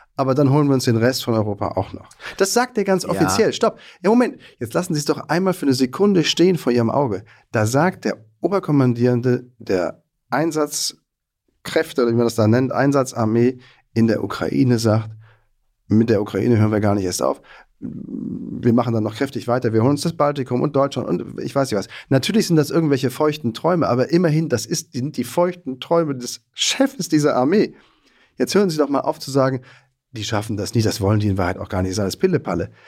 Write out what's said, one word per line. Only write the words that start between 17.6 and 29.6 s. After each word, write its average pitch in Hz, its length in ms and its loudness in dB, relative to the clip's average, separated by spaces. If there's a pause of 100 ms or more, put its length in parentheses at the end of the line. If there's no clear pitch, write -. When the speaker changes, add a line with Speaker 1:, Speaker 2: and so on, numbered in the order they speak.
Speaker 1:
wir - 960 -6
machen 117 220 2
dann 110 100 0
noch 107 120 -6
kräftig 127 320 -4
weiter, 120 240 0
wir 110 100 2
holen 131 100 4
uns 147 80 0
das 165 140 -4
Baltikum 135 480 -2
und 147 120 -2
Deutschland 135 340 -2
und - 320 -4
ich 120 140 -6
weiß 139 160 0
nicht 104 80 0
was. - 100 -6 (200)
Natürlich 185 380 2
sind 170 100 2
das 147 140 2
irgendwelche 139 400 0
feuchten 151 420 0
Träume, 160 360 0
aber 120 220 0
immerhin, 165 380 2
das 113 180 -2
ist, - 280 -8
sind 139 240 -6
die - 60 -2
feuchten 175 540 -4
Träume 165 360 0
des 123 260 -12 (140)
Chefs - 540 -2
dieser 147 280 2
Armee. 147 380 2 (640)
Jetzt 127 160 -2
hören 196 160 2
Sie 156 80 -4
doch 143 100 0
mal 139 120 -2
auf - 180 -4
zu - 120 -12
sagen, 131 300 0 (520)